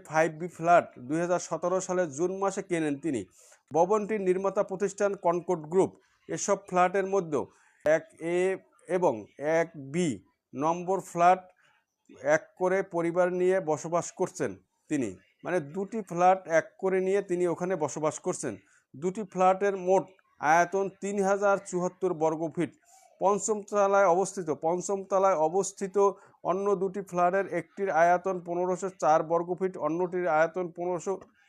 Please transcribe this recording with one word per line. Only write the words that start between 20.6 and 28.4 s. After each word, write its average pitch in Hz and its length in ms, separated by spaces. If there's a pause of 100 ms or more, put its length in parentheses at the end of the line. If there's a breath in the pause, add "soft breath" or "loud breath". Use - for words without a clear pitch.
তিন 202 220
হাজার 196 440
চুয়াত্তর 180 480
বর্গ 160 420
ফিট। 165 140 (500 soft breath)
পঞ্চম 208 420
তলায় 202 440
অবস্থিত, 180 440
পঞ্চম 180 540
তলায় 190 300
অবস্থিত 185 760 (320 soft breath)
অন্য 196 340
দুটি 190 240
ফ্ল্যাটের 180 540
একটির 190 360
আয়তন 175 500